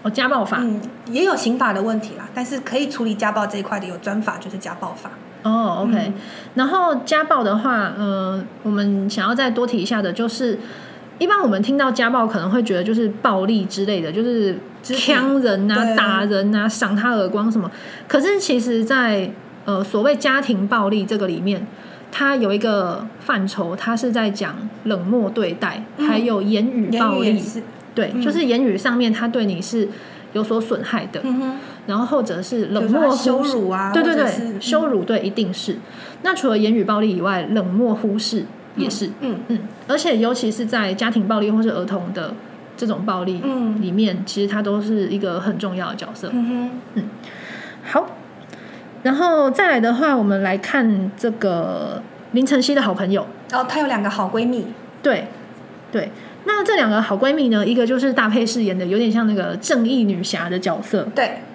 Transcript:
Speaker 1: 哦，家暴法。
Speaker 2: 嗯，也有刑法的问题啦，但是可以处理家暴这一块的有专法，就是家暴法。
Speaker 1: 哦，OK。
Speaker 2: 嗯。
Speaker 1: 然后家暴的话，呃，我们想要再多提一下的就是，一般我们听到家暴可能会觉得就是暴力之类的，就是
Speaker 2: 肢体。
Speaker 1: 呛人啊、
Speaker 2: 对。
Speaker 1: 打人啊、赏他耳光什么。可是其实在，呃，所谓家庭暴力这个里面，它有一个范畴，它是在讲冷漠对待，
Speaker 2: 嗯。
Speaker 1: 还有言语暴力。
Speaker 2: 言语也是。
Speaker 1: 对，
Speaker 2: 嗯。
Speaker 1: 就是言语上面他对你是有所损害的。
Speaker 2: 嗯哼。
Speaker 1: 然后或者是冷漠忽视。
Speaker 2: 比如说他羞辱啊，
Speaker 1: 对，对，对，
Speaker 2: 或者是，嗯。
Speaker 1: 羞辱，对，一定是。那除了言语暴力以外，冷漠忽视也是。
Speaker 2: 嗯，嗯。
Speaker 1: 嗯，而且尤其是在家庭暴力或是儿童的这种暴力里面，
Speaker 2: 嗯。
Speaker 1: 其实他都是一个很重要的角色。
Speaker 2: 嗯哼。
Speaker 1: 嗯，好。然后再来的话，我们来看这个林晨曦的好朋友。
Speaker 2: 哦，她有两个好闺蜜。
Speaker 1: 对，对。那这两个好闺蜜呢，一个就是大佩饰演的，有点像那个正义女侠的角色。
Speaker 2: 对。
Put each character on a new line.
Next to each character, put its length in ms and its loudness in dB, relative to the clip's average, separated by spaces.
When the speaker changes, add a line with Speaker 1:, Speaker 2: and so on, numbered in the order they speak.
Speaker 1:
哦， 80 0
家 180 2
暴 160 2
法。 160 -2
Speaker 2:
嗯， 180 0
也 180 2
有 100 4
刑 220 0
法 160 2
的 80 -2
问 180 0
题 160 -10
啦， 160 -14
但 140 -4
是 140 -6
可 180 -4
以 100 0
处 160 -4
理 120 0
家 160 0
暴 160 0
这 100 -6
一 60 -4
块 160 -4
的 80 -8
有 100 -10
专 240 -4
法， 180 -4
就 120 -12
是 80 -10
家 160 -10
暴 180 -8
法。 160 -14
Speaker 1:
哦， 400 2
OK。 140 2
Speaker 2:
嗯。 180 0
Speaker 1:
然 140 2
后 300 2
家 260 2
暴 200 4
的 140 2
话， 400 0
呃， 420 -2
我 80 -2
们 400 2
想 180 0
要 60 2
再 160 2
多 160 0
提 140 0
一 40 0
下 200 0
的 100 -2
就 140 -2
是， 320 0
一 80 0
般 160 4
我 60 2
们 160 2
听 120 2
到 160 4
家 160 2
暴 200 4
可 120 0
能 120 0
会 100 4
觉 140 0
得 80 0
就 100 2
是 160 4
暴 220 2
力 200 2
之 200 -2
类 140 0
的， 120 -4
就 120 -2
是 320 2
Speaker 2:
肢 100 -4
体。 180 0
Speaker 1:
呛 300 4
人 300 2
啊、 120 2
Speaker 2:
对。 120 2
Speaker 1:
打 280 4
人 300 2
啊、 160 2
赏 260 0
他 200 2
耳 120 2
光 240 0
什 80 2
么。 100 -2
可 140 4
是 180 4
其 200 2
实 260 2
在， 460 2
呃， 180 0
所 200 0
谓 120 6
家 240 2
庭 280 0
暴 220 2
力 140 2
这 140 -2
个 80 0
里 160 -2
面， 240 0
它 240 2
有 180 2
一 60 2
个 480 0
范 260 0
畴， 280 -4
它 220 -2
是 140 0
在 180 2
讲 260 -4
冷 200 0
漠 280 2
对 220 0
待， 300 -6
Speaker 2:
嗯。 100 0
Speaker 1:
还 120 4
有 240 2
言 200 4
语 360 2
暴 220 2
力。 40 2
Speaker 2:
言 80 4
语 40 4
也 40 0
是。 220 -8
Speaker 1:
对， 180 0
Speaker 2:
嗯。 80 0
Speaker 1:
就 80 2
是 140 2
言 180 2
语 160 2
上 200 0
面 160 4
他 120 -2
对 200 0
你 160 -2
是 260 -2
有 100 0
所 160 0
损 240 -2
害 300 -4
的。 100 -6
Speaker 2:
嗯 160 0
哼。 180 -4
Speaker 1:
然 100 0
后 80 2
或 160 2
者 200 -2
是 240 -2
冷 260 0
漠 180 4
忽 60 4
视。 80 -2
Speaker 2:
比 60 4
如 140 4
说 0 -
他 60 0
羞 80 0
辱 120 0
啊， 240 0
Speaker 1:
对， 100 4
对， 100 4
对， 120 4
Speaker 2:
或 40 2
者 60 0
是， 80 -4
嗯。 180 -6
Speaker 1:
羞 240 2
辱， 200 0
对， 160 0
一 80 -2
定 240 -2
是。 240 -4
那 140 0
除 140 0
了 80 4
言 160 4
语 100 4
暴 160 2
力 160 2
以 60 0
外， 300 0
冷 140 2
漠 300 2
忽 240 0
视 260 -2
也 140 0
是。 160 -4
Speaker 2:
嗯， 260 -4
嗯。 120 0
Speaker 1:
嗯， 0 -
而 100 0
且 200 2
尤 160 2
其 180 -2
是 140 -4
在 280 0
家 160 0
庭 160 2
暴 140 2
力 100 2
或 140 4
是 80 2
儿 140 -2
童 280 -4
的 200 -6
这 100 -4
种 200 -2
暴 180 0
力 180 -2
里 140 0
面， 240 4
Speaker 2:
嗯。 80 -4
Speaker 1:
其 200 0
实 60 0
他 100 0
都 200 0
是 260 0
一 100 0
个 220 -2
很 180 0
重 160 -4
要 180 -4
的 40 -6
角 180 -8
色。 200 -10
Speaker 2:
嗯 160 0
哼。 220 -2
Speaker 1:
嗯， 80 -2
好。 160 2
然 120 4
后 340 4
再 200 2
来 100 4
的 140 2
话， 240 2
我 60 2
们 200 2
来 140 0
看 580 2
这 160 -2
个 720 -2
林 120 4
晨 160 4
曦 140 2
的 60 4
好 120 2
朋 160 -2
友。 160 2
Speaker 2:
哦， 160 0
她 100 0
有 80 2
两 160 0
个 60 0
好 180 -2
闺 180 0
蜜。 220 -2
Speaker 1:
对， 260 2
对。 180 -4
那 160 2
这 120 4
两 120 4
个 140 4
好 160 0
闺 160 4
蜜 160 2
呢， 160 4
一 80 2
个 140 4
就 100 2
是 160 2
大 160 2
佩 160 4
饰 160 0
演 160 2
的， 80 -2
有 140 2
点 120 2
像 140 2
那 80 4
个 220 -2
正 320 2
义 160 4
女 200 2
侠 240 -4
的 120 -2
角 200 0
色。 360 -2
Speaker 2:
对。 240 0